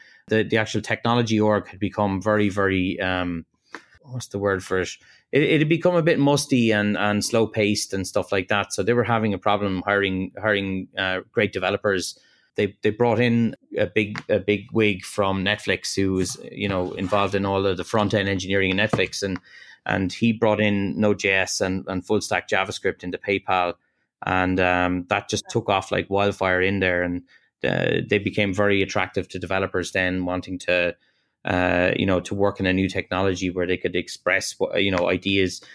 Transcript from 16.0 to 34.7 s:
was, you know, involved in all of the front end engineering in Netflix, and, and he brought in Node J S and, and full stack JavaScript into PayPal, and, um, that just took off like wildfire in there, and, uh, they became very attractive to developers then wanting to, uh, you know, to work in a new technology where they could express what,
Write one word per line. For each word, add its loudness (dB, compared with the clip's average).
was, -2
you -4
know, -2
involved 0
in 0
all 0
of 0
the -6
front 0
end 0
engineering 0
in 0
Netflix, 0
and, -4
and 0
he 2
brought 2
in 0
Node 2
J 2
S 0
and, -2
and -4
full 0
stack -4
JavaScript -2
into -6
PayPal, 0
and, 2
um, 2
that -2
just -4
took -2
off 0
like -2
wildfire 0
in 0
there, 2
and, -4
uh, 0
they 2
became -2
very 2
attractive -4
to -10
developers -4
then 0
wanting -6
to, 0
uh, 2
you 0
know, 2
to -6
work 0
in -2
a 2
new 2
technology -2
where -2
they 0
could -4
express -2
what, 0